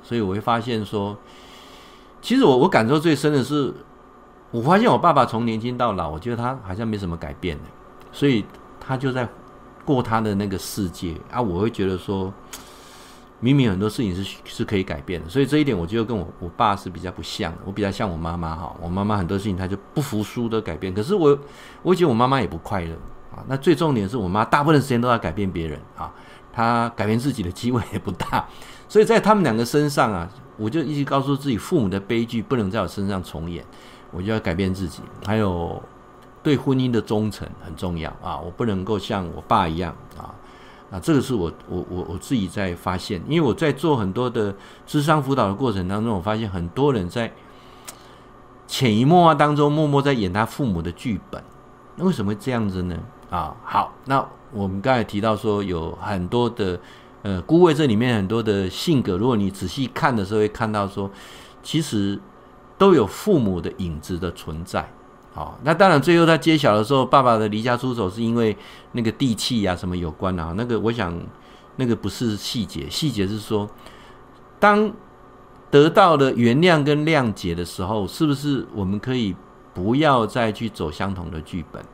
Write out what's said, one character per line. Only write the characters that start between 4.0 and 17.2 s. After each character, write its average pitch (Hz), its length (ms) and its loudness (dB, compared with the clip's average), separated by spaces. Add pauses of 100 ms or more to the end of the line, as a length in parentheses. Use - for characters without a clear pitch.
我 117 100 -4
发 170 160 4
现 226 100 4
我 135 80 6
爸 165 160 2
爸 131 140 4
从 113 180 -4
年 113 160 -2
轻 123 160 -6
到 120 180 0
老， 85 140 -4
我 78 80 -6
觉 120 140 -8
得 117 60 -2
他 123 260 -4
好 95 100 -10
像 113 140 -6
没 107 100 -2
什 98 120 -6
么 85 80 -6
改 73 240 -10
变 82 160 -6
的， 73 80 -14 (480)
所 - 160 0
以 110 160 2 (340)
他 135 180 -6
就 127 140 -4
在 127 180 -4 (600)
过 127 140 2
他 113 180 0
的 107 140 -2
那 101 120 0
个 95 120 -4
世 - 280 -4
界 82 280 -6 (180)
啊， 123 80 -4
我 90 180 -2
会 110 120 0
觉 98 160 -2
得 92 100 -2
说， 95 340 -4 (1080)
明 131 160 4
明 123 140 4
很 92 100 -2
多 107 80 0
事 117 140 -4
情 92 120 -2
是， 95 300 -8
是 - 180 -8
可 110 140 -2
以 95 80 2
改 78 160 -8
变 85 220 -8
的， 78 80 -12
所 127 100 0
以 139 60 4
这 143 100 0
一 151 80 4
点 127 120 0
我 85 100 -2
觉 104 100 -4
得 113 80 2
跟 117 100 -4
我， 87 140 -4 (100)
我 90 80 -10 (120)
爸 104 180 2
是 95 140 -10
比 87 100 -14
较 90 100 -8
不 - 120 -12